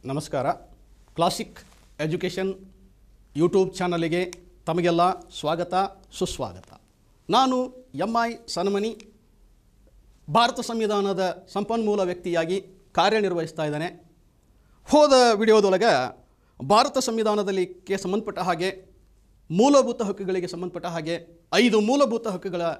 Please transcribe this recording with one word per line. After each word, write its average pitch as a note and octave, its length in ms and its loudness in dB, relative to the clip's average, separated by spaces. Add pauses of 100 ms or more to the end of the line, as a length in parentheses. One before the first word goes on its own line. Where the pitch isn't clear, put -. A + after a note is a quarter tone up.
ನಮಸ್ಕಾರ. C#3 380 -4 (680)
ಕ್ಲಾಸಿಕ್ F3+ 420 -2 (460)
ಎಜುಕೇಷನ್ F3+ 440 -4 (840)
YouTube F3+ 420 2
ಚಾನಲಿಗೆ E3+ 420 -2 (480)
ತಮಗೆಲ್ಲ E3+ 360 2 (340)
ಸ್ವಾಗತ, E3+ 360 -4 (440)
ಸುಸ್ವಾಗತ. G#2 520 -8 (600)
ನಾನು B3+ 280 4 (480)
ಎಂ A3+ 60 -6 (140)
ಐ - 20 -4 (280)
ಸನಮನಿ, G3+ 360 -2 (1400)
ಭಾರತ A#3 400 0
ಸಂವಿಧಾನದ G3+ 560 -2 (320)
ಸಂಪನ್ಮೂಲ G#3 540 -2
ವ್ಯಕ್ತಿಯಾಗಿ F3 480 -4 (420)
ಕಾರ್ಯನಿರ್ವಹಿಸ್ತಾ F3 720 0
ಇದ್ದೇನೆ. D3+ 200 -6 (1000)
ಹೋದ D4 260 6 (260)
ವಿಡಿಯೋದೊಳಗೆ G#3+ 540 4 (680)
ಭಾರತ G#3 380 2 (100)
ಸಂವಿಧಾನದಲ್ಲಿ G#3 580 0 (220)
ಕೆ F#3+ 180 -2
ಸಂಬಂಧಪಟ್ಟ G3 440 -4
ಹಾಗೆ F3 200 -2 (800)
ಮೂಲಭೂತ A#3+ 600 4
ಹಕ್ಕುಗಳಿಗೆ F#3 440 -6
ಸಂಬಂಧಪಟ್ಟ F3 440 -10
ಹಾಗೆ E3 200 -4 (460)
ಐದು A3 160 4 (100)
ಮೂಲಭೂತ A#3 460 0
ಹಕ್ಕುಗಳ F3 260 -8 (180)